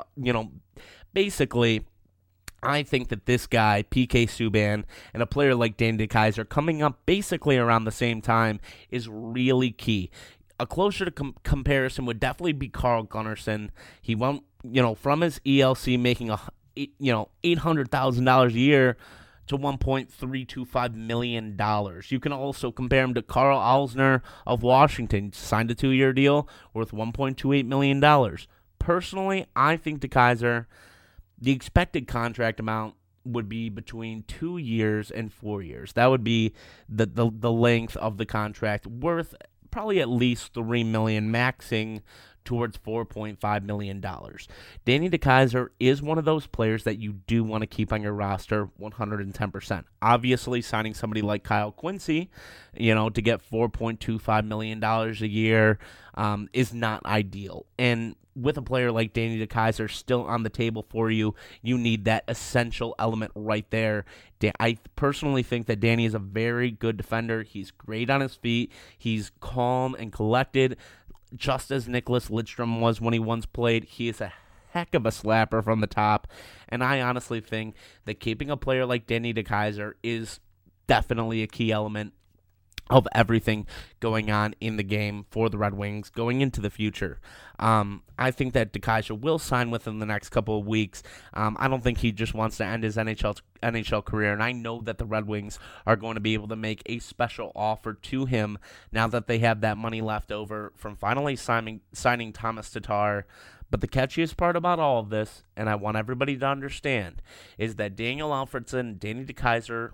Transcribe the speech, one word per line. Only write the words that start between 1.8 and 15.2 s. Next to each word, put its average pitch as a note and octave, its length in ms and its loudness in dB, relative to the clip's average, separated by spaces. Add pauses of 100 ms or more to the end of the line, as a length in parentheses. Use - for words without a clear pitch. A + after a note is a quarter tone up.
I C#3+ 180 0
think B2+ 280 -2
that A2 180 -8
this B2 180 2
guy, G#2+ 380 4
P B2+ 240 2
K B2+ 180 4
Subban, G#2+ 600 0 (280)
and A2+ 80 -2
a A#2 60 -2
player C#3 260 4
like A#2 240 0
Danny A2 300 0
DeKeyser A2 420 2
coming D3+ 320 0
up D3 240 0
basically D#3+ 520 2
around A#2 260 4
the A2 80 -4
same A#2 300 -2
time A2+ 380 2 (300)
is A#2+ 180 -6
really B2 640 2
key. G#2 380 0 (500)
A A#2+ 60 -4
closer F#3+ 400 -2
to F3 60 -4
com-, C#3 320 -8
comparison C3+ 600 0
would A#2 160 -4
definitely D3+ 320 -2
be - 160 -6
Carl A#2 360 0
Gunnarsson. G#2+ 640 -6 (320)
He A2+ 140 -2
went, B2+ 280 -2 (200)
you B2+ 180 2
know, A2+ 140 4
from D3 260 0